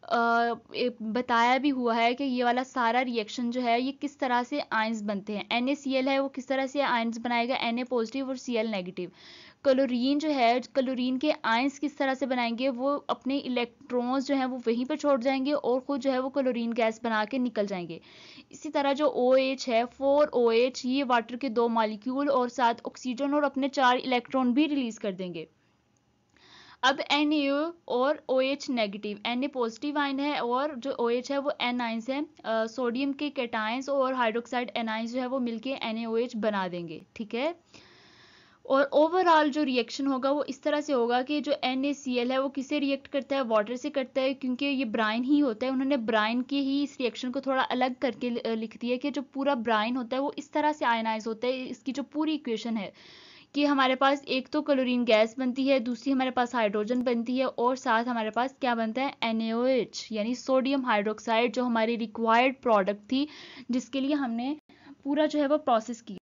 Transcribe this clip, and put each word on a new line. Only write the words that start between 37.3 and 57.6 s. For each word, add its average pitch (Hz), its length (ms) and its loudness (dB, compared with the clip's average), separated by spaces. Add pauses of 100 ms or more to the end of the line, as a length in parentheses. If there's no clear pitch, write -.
है। 285 220 -2 (1120)
और 269 260 4
overall 320 540 6
जो 294 140 0
रिएक्शन 254 440 0
होगा 269 240 0
वो 294 120 0
इस - 200 -8
तरह 294 180 0
से 294 120 -2
होगा 240 280 2
कि 294 200 -2
जो 277 220 0
एनएसीएल 262 680 -2
है 262 100 0
वो 277 80 0
किससे 277 300 -2
रिएक्ट 277 280 -2
करता 277 280 -4
है, 269 60 0
वाटर 220 340 2
से 285 140 -6
करता 269 320 -2
है, 269 120 0
क्योंकि 254 320 -4
ये 269 200 0
ब्राइन 220 380 0
ही 294 160 4
होता 254 260 0
है। 262 60 0
उन्होंने 269 260 2
ब्राइन 226 440 2
के 277 180 -2
ही 277 240 0
इस - 160 -6
रिएक्शन 247 320 -4
को 269 100 -4
थोड़ा 262 220 0
अलग 254 320 0
करके 247 340 -2
लि-, 233 180 -4
लिख 226 320 -4
दिया 247 180 -2
कि 285 140 -2
जो 277 100 -4
पूरा 269 340 -2
ब्राइन 226 420 0
होता 254 200 -4
है 269 40 0
वो 285 160 -2
इस - 140 -14
तरह 302 200 2
से 302 140 -4
आयनाइज 226 420 0
होता 226 200 -4
है। 254 180 -2
इसकी - 260 -8
जो 269 120 -4
पूरी 311 300 -2
इक्वेशन 233 440 -4
है 190 160 -6 (600)
कि 285 120 2
हमारे 269 300 4
पास 277 280 4
एक 254 240 -2
तो 302 140 0
क्लोरीन 254 440 2
गैस 220 340 6
बनती 262 280 0
है, 269 120 6
दूसरी 240 320 -2
हमारे 262 200 2
पास 247 240 0
हाइड्रोजन 214 460 0
बनती 247 360 0
है 262 100 2
और 247 280 0